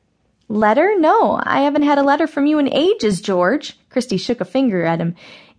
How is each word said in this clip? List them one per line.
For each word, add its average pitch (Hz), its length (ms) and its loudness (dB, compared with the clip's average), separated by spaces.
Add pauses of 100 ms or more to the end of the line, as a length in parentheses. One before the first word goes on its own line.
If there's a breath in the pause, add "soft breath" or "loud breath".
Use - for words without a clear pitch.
(480)
"Letter? 220 500 2
No, 339 460 2
I - 180 0
haven't 294 220 0
had 285 160 2
a 277 40 2
letter 294 220 2
from 294 220 -2
you 302 100 2
in 277 160 0
ages, 240 480 0
George." 190 560 -2 (140)
Christy 247 260 -4
shook 233 240 -4
a 180 40 -6
finger 220 400 -2
at 165 140 0
him. 170 140 -4 (460 loud breath)